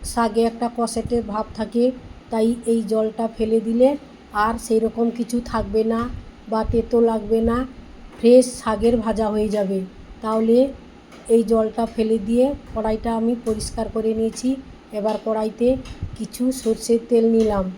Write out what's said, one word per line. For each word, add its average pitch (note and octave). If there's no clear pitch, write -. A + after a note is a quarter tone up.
শাকে A3+
একটা A#3
কষেটে A#3
ভাব G#3+
থাকে, A#3
তাই A3+
এই A3+
জলটা A3
ফেলে A3
দিলে A#3+
আর A3+
সেই A3
রকম A#3
কিছু A#3+
থাকবে G#3+
না A3+
বা A3
তেতো A#3
লাগবে A3
না, A#3
ফ্রেশ B3
শাকের A3
ভাজা A3
হয়ে G#3+
যাবে। G3
তাহলে A3+
এই A#3
জলটা A3
ফেলে A3
দিয়ে A#3+
কড়াইটা A3
আমি A#3
পরিষ্কার A3
করে A3
নিয়েছি। A3+
এবার G#3+
কড়াইতে A3
কিছু -
সর্ষের A3+
তেল A3+
নিলাম। G#3